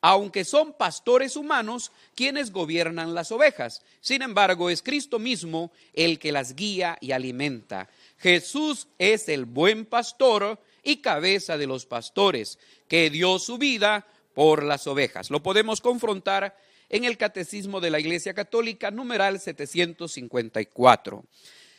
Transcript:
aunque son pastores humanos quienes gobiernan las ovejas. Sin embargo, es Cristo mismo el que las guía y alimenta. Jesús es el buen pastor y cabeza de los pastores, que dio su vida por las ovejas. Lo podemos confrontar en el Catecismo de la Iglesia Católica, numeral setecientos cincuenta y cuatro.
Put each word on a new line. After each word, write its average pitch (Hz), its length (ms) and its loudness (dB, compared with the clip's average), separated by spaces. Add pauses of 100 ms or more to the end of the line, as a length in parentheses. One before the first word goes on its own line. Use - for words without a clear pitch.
aunque 196 440 2
son 302 280 2
pastores 254 640 0
humanos 247 560 -4 (220)
quienes 269 360 -2
gobiernan 165 640 -2
las 165 160 -6
ovejas. 226 520 0 (180)
Sin 262 220 -2
embargo, 185 480 2
es 170 120 -2
Cristo 262 360 -4
mismo 170 520 -4 (220)
el 165 260 2
que 151 140 -4
las 131 240 -4
guía 180 440 -4
y 131 120 -4
alimenta. 127 760 -6 (300)
Jesús 247 720 0 (100)
es 208 300 2
el 143 160 -2
buen 175 400 2
pastor 220 760 2 (240)
y 285 140 0
cabeza 180 600 0
de 143 80 -2
los 131 180 -6
pastores, 123 760 -2 (300)
que 160 220 4
dio 180 280 2
su 240 200 -6
vida 214 480 2 (280)
por 151 300 6
las 147 220 -2
ovejas. 135 440 -2
Lo 147 120 -2
podemos 214 380 0
confrontar 196 760 -2 (320)
en 233 160 -2
el 240 120 0
Catecismo 196 640 -6
de 170 100 0
la 156 100 0
Iglesia 170 340 -4
Católica, 226 560 -2
numeral 202 500 -2
setecientos 165 720 -4
cincuenta 117 480 -4
y 107 60 -4
cuatro. 113 580 4 (540)